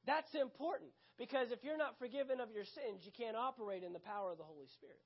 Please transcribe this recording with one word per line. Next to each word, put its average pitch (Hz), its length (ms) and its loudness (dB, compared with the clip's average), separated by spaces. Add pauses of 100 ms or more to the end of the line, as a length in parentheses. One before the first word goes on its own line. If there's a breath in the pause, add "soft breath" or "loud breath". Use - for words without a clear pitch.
That's 311 280 4
important, 277 560 2 (280 loud breath)
because 247 320 2
if 226 120 -2
you're 302 140 0
not 285 220 0
forgiven 254 420 0
of 226 100 -2
your 208 140 -4
sins, 208 380 -6
you 196 100 -16
can't 220 240 -2
operate 226 460 0
in 175 100 -4
the 175 80 -6
power 202 320 -2
of 160 60 -4
the 156 60 -10
Holy 151 300 -14
Spirit. - 320 -18